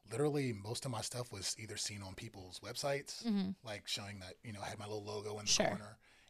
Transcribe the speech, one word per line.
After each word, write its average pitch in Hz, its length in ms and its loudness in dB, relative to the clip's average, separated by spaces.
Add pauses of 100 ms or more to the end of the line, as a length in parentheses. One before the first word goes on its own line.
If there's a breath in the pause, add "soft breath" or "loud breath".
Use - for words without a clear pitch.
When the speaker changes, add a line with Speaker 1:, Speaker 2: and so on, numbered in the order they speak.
(100)
Speaker 1:
literally, 139 440 4
most 104 320 -2
of 135 40 0
my 113 120 0
stuff - 280 -4
was 98 280 -2
either 104 180 -6
seen 104 240 -2
on 95 140 -6
people's 98 460 -10
websites, 139 640 0
Speaker 2:
Mm-hmm. 202 260 6 (120)
Speaker 1:
like, 104 240 -6
showing 101 340 -4
that, 90 220 -10
you 113 120 -6
know, - 80 -6
I - 60 -4
had 104 100 -4
my 104 80 -6
little 104 180 -2
logo 104 340 -2
in 104 60 -6
the 104 60 4
Speaker 2:
Sure. - 160 8
Speaker 1:
corner, - 320 0 (320 soft breath)